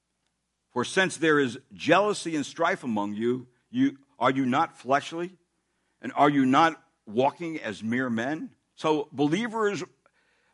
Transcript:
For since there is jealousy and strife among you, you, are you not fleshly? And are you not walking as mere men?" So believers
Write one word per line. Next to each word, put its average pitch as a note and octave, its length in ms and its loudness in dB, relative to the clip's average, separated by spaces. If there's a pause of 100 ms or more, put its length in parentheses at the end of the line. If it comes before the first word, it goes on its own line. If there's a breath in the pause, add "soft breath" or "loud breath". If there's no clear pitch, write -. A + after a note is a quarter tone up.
(720)
For B2 120 0
since F#3 320 0
there D3+ 220 4
is C3 200 0 (140)
jealousy E3+ 640 2
and C#3+ 100 -4
strife E3+ 380 -2
among G#2 320 -2
you, A#2+ 320 -2 (240)
you, C3+ 280 0 (200)
are B2+ 140 2
you C3+ 140 -2
not C#3+ 300 0
fleshly? E3 600 -4 (640)
And C3 160 -10
are C#3 120 6
you C#3+ 160 4
not D3 380 4 (240)
walking C#3+ 540 -2
as G#2 240 -8
mere B2 260 -2
men?" C#3 400 -4 (240)
So D#3 380 -2
believers G3+ 720 -2 (680)